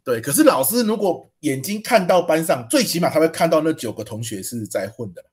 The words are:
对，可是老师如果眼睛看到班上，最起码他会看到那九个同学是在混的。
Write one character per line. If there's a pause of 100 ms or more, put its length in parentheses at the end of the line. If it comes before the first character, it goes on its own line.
对，
可
是
老
师
如
果 (120)
眼
睛
看
到
班
上，
最
起
码
他
会
看
到
那
九
个
同
学
是
在
混
的。 (120)